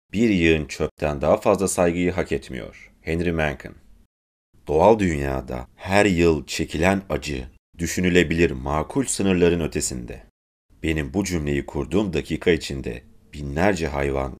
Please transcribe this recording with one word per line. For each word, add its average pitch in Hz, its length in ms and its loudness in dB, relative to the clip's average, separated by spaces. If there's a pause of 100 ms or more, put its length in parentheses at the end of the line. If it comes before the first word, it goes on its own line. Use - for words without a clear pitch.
(120)
bir 110 180 2
yığın 82 360 4
çöpten 76 540 -4
daha 92 160 4
fazla 98 320 2
saygıyı 87 440 2
hak 87 200 -4
etmiyor. 62 680 -10
Henry 85 320 -2
Mencken. 76 420 -4 (920)
Doğal 90 320 6
dünyada 67 680 -2 (100)
her 101 300 2
yıl 85 400 4
çekilen 85 640 0
acı, 71 400 -6 (300)
düşünülebilir 85 720 2
makul 71 540 -4
sınırların 87 560 2
ötesinde. 64 640 -6 (600)
Benim 78 320 -2
bu 101 100 0
cümleyi 73 420 -2
kurduğum 80 460 -2
dakika 78 380 -2
içinde 67 520 -4 (300)
binlerce 78 560 -2
hayvan 69 520 -4